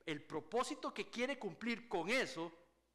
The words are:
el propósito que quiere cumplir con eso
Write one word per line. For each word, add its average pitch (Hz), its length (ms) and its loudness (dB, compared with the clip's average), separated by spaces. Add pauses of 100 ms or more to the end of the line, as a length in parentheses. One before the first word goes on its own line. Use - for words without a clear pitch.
el 151 160 -2
propósito 247 720 0
que - 160 -4
quiere 254 280 0
cumplir 220 480 -2
con 170 220 2
eso 170 420 2 (440)